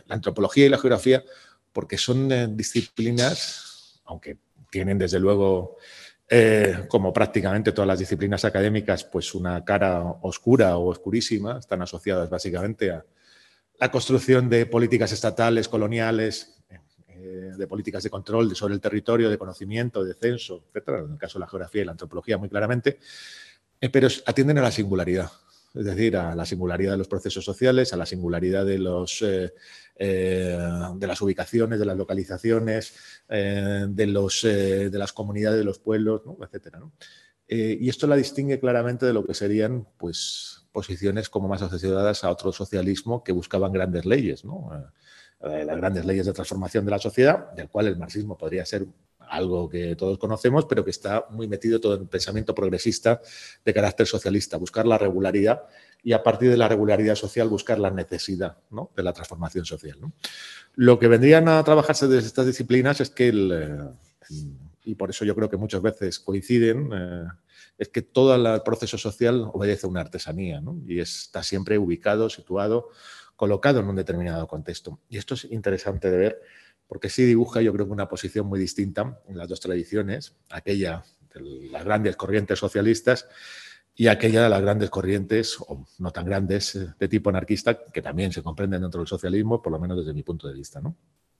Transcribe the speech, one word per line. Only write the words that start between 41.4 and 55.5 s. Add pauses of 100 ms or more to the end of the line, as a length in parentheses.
más
asociadas
a
otro
socialismo
que
buscaban
grandes
leyes,
¿no?
Eh, (560)
eh,
las
grandes
leyes
de
transformación
de
la
sociedad,
del
cual
el
marxismo
podría
ser (440)
algo
que
todos
conocemos,
pero
que
está
muy
metido
todo
en
pensamiento
progresista (420)
de
carácter
socialista,
buscar
la
regularidad (400)